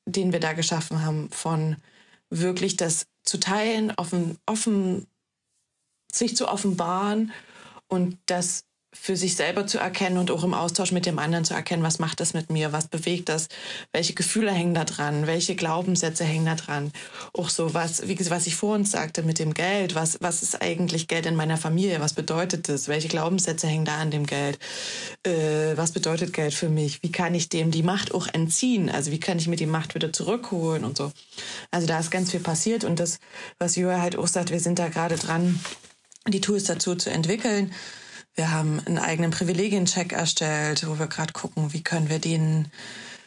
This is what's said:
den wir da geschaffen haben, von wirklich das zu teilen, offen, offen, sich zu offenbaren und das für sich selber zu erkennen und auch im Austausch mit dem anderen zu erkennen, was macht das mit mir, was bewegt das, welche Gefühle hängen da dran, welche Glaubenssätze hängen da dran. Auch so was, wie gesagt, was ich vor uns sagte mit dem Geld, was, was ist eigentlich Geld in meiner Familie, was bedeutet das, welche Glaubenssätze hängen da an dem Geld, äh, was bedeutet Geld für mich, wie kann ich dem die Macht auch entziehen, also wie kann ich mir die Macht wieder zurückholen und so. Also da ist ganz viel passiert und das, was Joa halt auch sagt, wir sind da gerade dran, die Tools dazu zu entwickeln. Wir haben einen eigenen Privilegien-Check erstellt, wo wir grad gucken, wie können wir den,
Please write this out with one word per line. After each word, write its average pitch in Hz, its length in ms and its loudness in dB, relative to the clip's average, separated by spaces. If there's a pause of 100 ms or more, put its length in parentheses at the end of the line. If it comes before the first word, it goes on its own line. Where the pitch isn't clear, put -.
den 180 280 0
wir 170 80 2
da 160 120 2
geschaffen 160 500 0
haben, 156 280 0
von 156 460 0 (520)
wirklich 180 480 0
das 165 300 0 (160)
zu - 180 0
teilen, 214 560 2
offen, 170 480 0
offen, 208 640 0 (1080)
sich 240 240 2
zu - 120 0
offenbaren 202 840 2 (560)
und 180 380 0
das 175 380 -2 (320)
für 190 200 -2
sich 175 180 0
selber 180 320 0
zu - 120 0
erkennen 185 400 0
und 180 120 2
auch 160 140 0
im 180 100 2
Austausch 175 380 0
mit 180 120 2
dem 165 140 0
anderen 160 260 0
zu - 80 0
erkennen, 170 300 0
was 160 160 2
macht 160 220 -2
das 165 120 0
mit 160 180 -2
mir, 156 220 0
was 156 140 0
bewegt 175 420 -2
das, 160 200 0 (440)
welche 165 220 0
Gefühle 208 380 2
hängen 175 200 2
da 160 120 2
dran, 147 420 0
welche 165 300 0
Glaubenssätze 170 640 0
hängen 160 240 2
da 160 80 2
dran. 147 380 -4 (400)
Auch 170 160 -2
so 165 260 0
was, 170 320 0
wie 190 80 0
gesagt, 180 220 0
was 170 100 0
ich 165 80 -2
vor 214 220 2
uns 202 160 2
sagte 160 320 -2
mit 160 160 2
dem 156 120 0
Geld, 180 440 0
was, 160 240 0
was 175 240 -2
ist - 180 -2
eigentlich 170 460 0
Geld 165 180 0
in 165 80 2
meiner 160 220 2
Familie, 160 440 2
was 151 120 0
bedeutet 170 560 -2
das, 143 180 0
welche 156 220 0
Glaubenssätze 165 580 0
hängen 156 180 2
da 151 120 0
an 156 160 0
dem 147 140 0
Geld, 143 340 -2 (640)
äh, 156 520 2
was 165 140 2
bedeutet 165 420 0
Geld 147 220 0
für 170 140 -2
mich, 151 340 0
wie 170 80 -2
kann 175 240 0
ich 165 140 0
dem 160 240 2
die 160 100 2
Macht 185 320 2
auch 175 140 -2
entziehen, 170 640 2
also 147 200 -2
wie 156 80 0
kann 175 220 0
ich 165 80 0
mir 170 80 2
die 160 100 0
Macht 160 300 -2
wieder 160 160 -2
zurückholen 170 720 0
und 143 120 -2
so. 143 140 -2 (640)
Also 170 160 2
da 165 100 2
ist 165 140 -2
ganz 185 180 0
viel 175 100 -2
passiert 220 440 0
und 170 160 2
das, 170 180 -2 (400)
was 170 160 2
Joa 180 260 2
halt 175 140 0
auch 175 140 0
sagt, 175 240 0
wir 170 80 2
sind 170 180 2
da 170 100 2
gerade 165 280 0
dran, 170 420 2 (680)
die 196 120 4
Tools 196 240 2
dazu 180 300 0
zu - 160 -2
entwickeln. 202 640 0 (640)
Wir 160 160 0
haben 156 300 0
einen 165 180 0
eigenen 165 320 0
Privilegien-Check 180 800 0
erstellt, 151 760 0
wo 156 100 -4
wir 156 80 -2
grad 156 280 -6
gucken, 151 380 -4
wie 160 100 -4
können 160 260 0
wir 156 100 0
den, 156 520 2 (560)